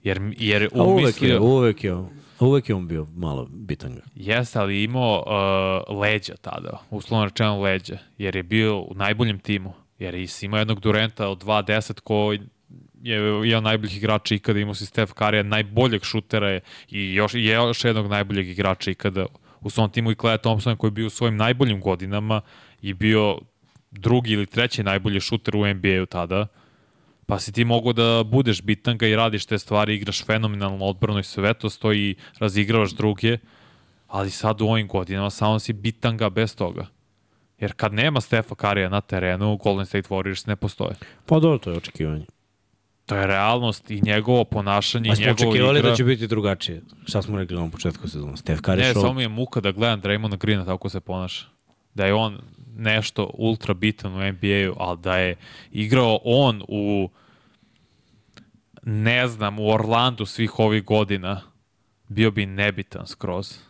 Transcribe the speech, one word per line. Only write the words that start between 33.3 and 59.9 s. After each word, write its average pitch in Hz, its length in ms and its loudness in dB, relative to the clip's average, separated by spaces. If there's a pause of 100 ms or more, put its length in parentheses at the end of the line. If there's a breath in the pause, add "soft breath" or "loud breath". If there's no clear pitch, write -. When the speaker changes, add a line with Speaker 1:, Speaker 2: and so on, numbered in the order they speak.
Speaker 1:
ali 98 220 -4
sad 107 320 -2
u 107 60 2
ovim 110 200 0
godinama 98 420 -2
samo 107 300 0
si 113 140 -6
bitanga 113 560 -2
bez 107 260 -2
toga. 90 300 -6 (760)
Jer 104 140 -4
kad 104 200 -2
nema 131 280 2
Stefa - 340 0
Currya 101 340 0
na 101 120 0
terenu, 95 560 0
Golden 98 280 0
State 98 240 -4
Warriors 95 380 -4
ne 104 80 -2
postoje. - 400 -6 (300 loud breath)
Speaker 2:
Pa 160 140 4
dobro, 156 180 4
to 92 140 -6
je 85 60 -4
očekivanje. 78 480 -6 (800)
Speaker 1:
To 101 100 -4
je 98 120 0
realnost 107 640 0
i 101 100 -2
njegovo 107 420 4
ponašanje 101 640 0
i 107 40 4
Speaker 2:
Pa 107 40 6
smo 104 100 2
Speaker 1:
njegova 113 240 4
Speaker 2:
očekivali 127 300 4
Speaker 1:
igra. 117 100 4
Speaker 2:
da 117 60 4
će 123 80 2
biti 117 240 2
drugačije. 98 540 -2 (240)
Šta 104 160 -2
smo 101 160 -4
rekli 90 180 -4
na 87 60 -2
ovom 82 100 -4
početku 82 360 -6
sezone? 73 300 -10
Steph 78 240 -2
Curry 92 160 2
Speaker 1:
Ne, 127 160 4
Speaker 2:
show. 107 80 4
Speaker 1:
samo 123 120 2
mi 131 80 -4
je 117 60 -2
muka 113 340 -4
da 98 100 2
gledam 107 300 0
Draymonda 101 360 0
Greena 101 280 0
tako 92 240 -4
se 92 100 -6
ponaša. 92 460 -8 (500)
Da 98 100 0
je 98 80 4
on 107 260 0 (360)
nešto 110 580 -2
ultra 110 400 0
bitan 95 420 -2
u 95 60 -6
N 98 200 -4
B 101 240 2
A-u, 92 120 -4
ali 90 200 -4
da 92 200 0
je 90 180 0 (360 loud breath)
igrao 110 520 2
on 120 440 4
u, 104 420 0 (1700 soft breath)
ne 117 440 0
znam, 107 320 -4
u 107 100 0
Orlandu 110 560 2